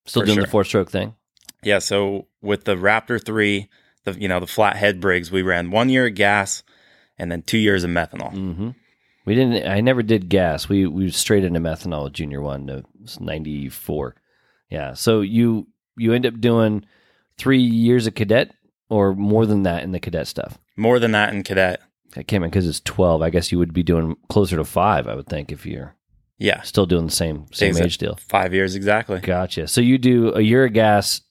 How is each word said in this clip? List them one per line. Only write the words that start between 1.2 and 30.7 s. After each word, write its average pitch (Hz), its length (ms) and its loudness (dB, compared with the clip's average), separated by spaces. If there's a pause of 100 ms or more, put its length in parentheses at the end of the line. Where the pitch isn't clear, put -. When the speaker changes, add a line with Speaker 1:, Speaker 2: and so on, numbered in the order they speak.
Speaker 2:
Yeah, 104 160 0
so 101 480 -2 (160)
with 104 220 -4
the 104 140 0
Raptor 107 460 0
three, 104 460 -2 (360)
the, 98 140 -6
you 98 80 -6
know, 90 120 0
the 90 80 -10
flathead 101 520 0
Briggs, 87 320 0
we 95 120 0
ran 87 260 -2
one 113 200 2
year 127 180 2
of 107 80 -6
gas 101 480 0 (560)
and 87 120 -6
then 85 120 -6
two - 160 0
years 98 240 2
of 87 80 -2
methanol. - 420 -4
Speaker 1:
Mm-hmm. 95 360 -8 (560)
We 104 100 0
didn't, 117 320 2
I 98 140 0
never 123 200 2
did 104 280 0
gas. 87 380 0
We, 98 200 2
we 90 240 -2
straight 101 320 0
into 87 160 0
methanol 80 460 -6
with 71 80 -10
junior 71 280 -8
one. 69 240 -8
No, 67 120 -10
it 65 80 -14 (180)
was - 160 -20
ninety-four. 76 960 -8 (560)
Yeah. 71 220 -8
So 113 280 0
you, 113 460 0 (280)
you 117 180 0
end 123 120 0
up 117 160 -2
doing 110 440 2 (520)
three 131 240 2
years 117 460 2
of 107 80 -4
cadet 110 360 2 (380)
or 101 240 2
more 104 320 2
than 104 180 2
that 85 200 -2
in 92 80 -8
the 90 80 -6
cadet 82 280 -6
stuff? - 300 -10 (200)
Speaker 2:
More 113 200 4
than 117 140 2
that 107 220 2
in 101 100 -4
cadet. 95 380 0 (340)
Speaker 1:
I - 80 -12
can't 104 160 0
remember 82 140 -4
'cause 95 120 2
it's 80 140 -2
twelve. 85 420 2
I 82 80 2
guess 85 220 0
you 87 80 0
would 85 140 0
be 85 100 0
doing 82 320 0 (140)
closer 95 260 2
to 78 80 -2
five, 85 460 0
I 55 60 -6
would - 120 -14
think, 73 240 -8
if - 140 -16
you're - 280 -12 (440)
Speaker 2:
Yeah. - 240 0
Speaker 1:
still - 240 0
doing 85 200 2
the 78 60 -4
same, 76 400 -4
same 101 220 0
Speaker 2:
Exa- 82 100 2
Speaker 1:
age 87 140 -2
deal. - 200 -6 (120)
Speaker 2:
Five 92 240 0
years, 95 220 0
exactly. 101 440 -2
Speaker 1:
Gotcha. 90 480 -4
So - 140 0
you 123 160 4
do 120 320 4
a 107 100 -2
year 113 240 4
of 123 80 2